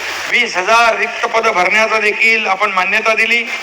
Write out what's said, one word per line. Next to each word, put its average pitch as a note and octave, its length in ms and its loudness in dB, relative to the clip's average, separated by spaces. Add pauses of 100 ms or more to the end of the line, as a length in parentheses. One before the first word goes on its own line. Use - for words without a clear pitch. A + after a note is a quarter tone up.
(320)
वीस A#3 260 0
हजार A3 400 4
रिक्त G#3 280 -4
पदं A3+ 260 0
भरण्याचा G#3+ 480 2
देखील G#3+ 480 0
आपण G3 240 0
मान्यता G3+ 420 0
दिली. A3+ 300 0 (200)